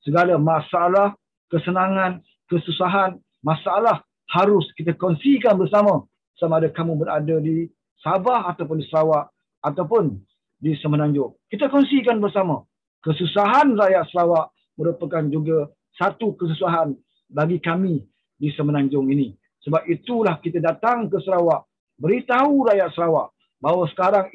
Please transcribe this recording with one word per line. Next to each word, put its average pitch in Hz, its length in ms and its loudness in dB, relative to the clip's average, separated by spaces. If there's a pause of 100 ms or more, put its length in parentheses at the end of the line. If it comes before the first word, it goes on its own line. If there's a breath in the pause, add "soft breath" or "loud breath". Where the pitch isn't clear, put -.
Segala 170 320 2
masalah, 175 800 0 (320)
kesenangan, 185 720 -2 (240)
kesusahan, 180 720 -2 (240)
masalah 180 640 0 (240)
harus 190 480 2
kita 165 200 -2
kongsikan 208 600 2
bersama, 196 480 2 (320)
sama 165 240 0
ada 160 80 0
kamu 165 300 -4
berada 151 420 -2
di 160 280 -2 (320)
Sabah 190 520 -2
ataupun 160 300 -6
di - 20 -14
Sarawak 156 480 0 (320)
ataupun 160 480 0 (480)
di 147 160 -2
Semenanjung. 147 560 -2 (160)
Kita 269 240 -4
kongsikan 262 480 2
bersama. 190 460 -2 (340)
Kesusahan 202 720 2
rakyat 190 400 2
Sarawak 170 400 2 (240)
merupakan 165 480 -4
juga 151 480 -2 (240)
satu 196 400 -2
kesusahan 165 560 -2 (400)
bagi 156 240 0
kami 170 480 -2 (320)
di 143 160 -4
Semenanjung 143 560 0
ini. 135 240 0 (320)
Sebab 156 240 0
itulah 185 480 -2
kita 165 240 -6
datang 214 480 -2
ke 190 160 -2
Sarawak, 175 400 0 (320)
beritahu 247 720 2
rakyat 190 240 2
Sarawak 160 400 0 (240)
bahawa 170 320 0
sekarang 190 460 0